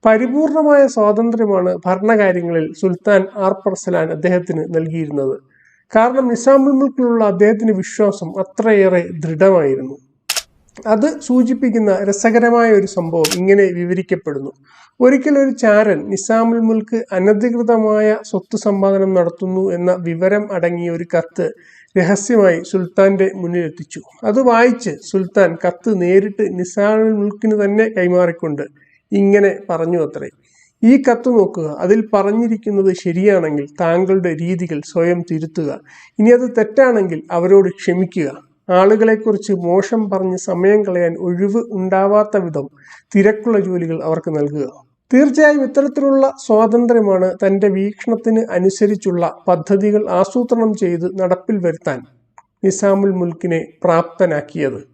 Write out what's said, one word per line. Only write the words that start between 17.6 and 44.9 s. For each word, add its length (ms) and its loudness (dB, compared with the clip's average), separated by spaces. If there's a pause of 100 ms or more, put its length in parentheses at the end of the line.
സ്വത്ത് 340 -8
സമ്പാദനം 560 0
നടത്തുന്നു 580 -2
എന്ന 280 0
വിവരം 540 -2
അടങ്ങിയ 360 -2
ഒരു 160 -6 (120)
കത്ത് 340 -4 (460)
രഹസ്യമായി 640 2 (100)
സുൽത്താന്റെ 640 2
മുന്നിലെത്തിച്ചു. 680 -8 (220)
അത് 180 0
വായിച്ച് 480 2 (140)
സുൽത്താൻ 540 0 (100)
കത്ത് 340 -2
നേരിട്ട് 580 0
നിസാമുൽ 520 0
മുൽക്കിന് 520 -2
തന്നെ 260 0
കൈമാറിക്കൊണ്ട് 1040 -2 (220)
ഇങ്ങനെ 460 2 (100)
പറഞ്ഞു 340 -2
അത്രേ, 260 -8 (540)
"ഈ 140 6
കത്ത് 320 0
നോക്കുക, 500 0
അതിൽ 340 0
പറഞ്ഞിരിക്കുന്നത് 800 0
ശരിയാണെങ്കിൽ 760 0 (140)
താങ്കളുടെ 540 0
രീതികൾ 500 -6
സ്വയം 360 -2 (100)
തിരുത്തുക, 480 -6 (400)
ഇനി 100 4
അത് 280 4
തെറ്റാണെങ്കിൽ 760 0
അവരോട് 380 4
ക്ഷമിക്കുക. 680 -4 (320)
ആളുകളെക്കുറിച്ച് 840 2
മോശം 560 -2
പറഞ്ഞ് 280 -4
സമയം 460 0
കളയാൻ 360 -2
ഒഴിവ് 520 -2
ഉണ്ടാവാത്ത 680 0
വിധം 320 -4 (460)
തിരക്കുള്ള 440 2
ജോലികൾ 440 -4
അവർക്ക് 320 -4
നൽകുക." 360 -4 (420)